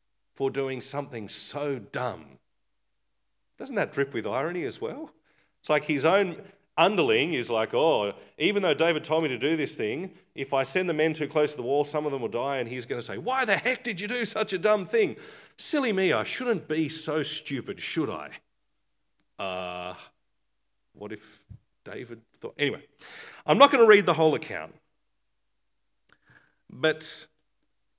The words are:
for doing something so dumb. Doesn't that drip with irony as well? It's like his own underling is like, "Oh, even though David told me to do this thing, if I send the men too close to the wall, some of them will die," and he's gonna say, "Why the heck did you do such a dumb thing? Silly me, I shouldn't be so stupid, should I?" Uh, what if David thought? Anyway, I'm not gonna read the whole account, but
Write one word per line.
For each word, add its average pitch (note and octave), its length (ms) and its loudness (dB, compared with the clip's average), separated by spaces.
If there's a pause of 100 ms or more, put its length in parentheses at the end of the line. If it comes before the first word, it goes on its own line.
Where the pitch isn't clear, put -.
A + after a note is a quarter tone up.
(360)
for C3+ 140 -2
doing C3 320 -4
something C3 460 -8
so C#3+ 520 -6
dumb. F#2+ 600 -8 (1160)
Doesn't C4+ 180 -10
that E3+ 160 0
drip C#3 220 -2
with G#2+ 140 -4
irony D3+ 360 -4
as A#2+ 180 -8
well? C#4 300 -8 (500)
It's - 80 -4
like D3+ 160 2
his D3 200 0
own F3+ 360 2 (360)
underling D#3+ 560 4
is A#2+ 160 -2
like, A2+ 240 0
"Oh, A#2+ 400 4 (240)
even G3+ 260 2
though E3+ 100 4
David D#3 300 2
told D#3+ 200 0
me D3+ 60 0
to B2+ 80 -4
do D3 200 0
this D3 180 -4
thing, B2+ 380 -4 (200)
if C3+ 200 -8
I C3+ 100 4
send F#3 240 -2
the F3 60 0
men D#3 180 2
too D3+ 160 -4
close D3+ 240 2
to - 60 -10
the B2+ 60 -6
wall, C#3 200 2
some D3+ 220 -4
of C#3+ 80 -2
them C3 80 -4
will A2 80 -4
die," C3 300 -4
and A#2 100 -4
he's B2 160 -8
gonna B2 160 -6
say, A2 160 -8
"Why B3+ 260 -2
the G#3 140 2
heck A#3+ 260 -2
did G#3 160 -4
you G3+ 80 -6
do A#3+ 160 -4
such G#3 300 -4
a F#3+ 40 0
dumb G3+ 280 2
thing? G3 320 0 (400)
Silly C4+ 340 0
me, F#3 220 2
I A2 100 2
shouldn't A#3 460 -2
be D#3 180 0
so D3+ 340 -4
stupid, B2 600 -8
should - 280 -2
I?" D2+ 200 -8 (1080)
Uh, F#2 580 -8 (1000)
what G#2 180 -12
if - 300 -18 (420)
David A2+ 380 -14 (180)
thought? - 180 -12
Anyway, C#3 300 -2 (580)
I'm D#3+ 120 4
not C#4 140 10
gonna B3+ 120 8
read G#3 220 10
the E3 80 6
whole D#3 200 4
account, F2 400 -6 (2000)
but D3+ 580 -4 (720)